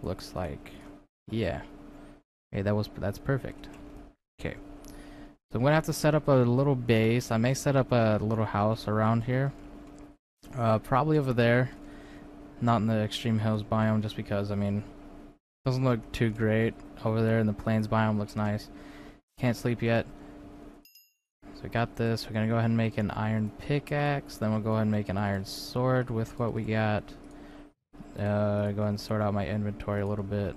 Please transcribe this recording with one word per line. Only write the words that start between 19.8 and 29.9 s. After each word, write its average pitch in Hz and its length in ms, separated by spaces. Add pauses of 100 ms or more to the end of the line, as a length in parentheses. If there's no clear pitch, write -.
yet. 117 240 (1500)
So - 80
we 85 60
got 117 260
this. 113 320
We're 107 60
gonna 110 140
go 117 100
ahead 117 120
and 113 80
make 113 200
an 107 140
iron 107 480
pickaxe. 147 800
Then 107 140
we'll 110 100
go 110 120
ahead 110 100
and 107 80
make 104 180
an 95 80
iron 98 280
sword 127 640
with 113 280
what 113 160
we 113 100
got. 107 400 (1120)
Uh, 104 540
go 104 100
ahead 104 80
and 104 100
sort 107 220
out 104 120
my 98 140
inventory 104 540